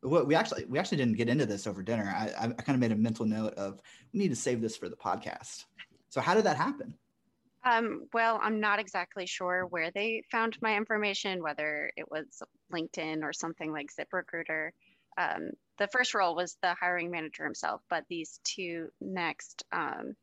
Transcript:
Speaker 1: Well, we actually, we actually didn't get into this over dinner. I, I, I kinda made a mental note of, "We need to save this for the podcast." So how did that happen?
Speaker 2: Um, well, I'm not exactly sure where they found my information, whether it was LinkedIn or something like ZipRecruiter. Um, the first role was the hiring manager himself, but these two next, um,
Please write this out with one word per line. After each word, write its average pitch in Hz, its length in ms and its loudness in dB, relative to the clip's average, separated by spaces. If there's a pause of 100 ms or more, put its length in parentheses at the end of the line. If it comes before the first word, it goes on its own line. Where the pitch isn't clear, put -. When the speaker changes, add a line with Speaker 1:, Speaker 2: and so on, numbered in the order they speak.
Speaker 1:
Well, 139 240 6
we 147 100 6
actually, - 300 2
we 131 140 0
actually - 180 0
didn't 120 200 4
get 117 120 2
into 135 160 4
this 101 220 -2
over 95 160 -4
dinner. 104 320 0
I, 107 140 -2
I, - 160 -4
I 120 160 -4
kinda 135 180 2
made 117 120 4
a 110 40 2
mental 113 300 2
note 110 300 0
of, 98 260 -6 (320)
"We - 60 0
need 190 100 4
to 127 60 0
save 120 260 0
this 113 160 -2
for 92 120 -6
the - 60 -12
podcast." - 680 -6 (440)
So 131 120 -2
how 175 120 4
did 208 120 6
that 151 120 4
happen? 240 400 -2 (680)
Speaker 2:
Um, 233 500 2
well, 226 280 4
I'm 214 200 2
not 208 180 4
exactly 190 460 -4
sure 180 400 0
where 170 260 -2
they 220 400 -2
found 226 300 2
my 220 160 4
information, 208 680 0
whether 151 540 -2
it - 120 -8
was - 320 -8 (300)
LinkedIn 156 520 -4
or 147 100 -2
something 165 400 -6
like 147 200 -8
ZipRecruiter. 160 760 -4 (460)
Um, 87 340 0 (260)
the 202 100 2
first 247 260 2
role 185 200 4
was 170 280 -2
the 175 140 2
hiring 175 360 0
manager 156 320 -6
himself, - 460 -2
but 160 180 0
these 165 380 -8
two 170 440 -4 (120)
next, - 600 -6 (100)
um, - 500 -4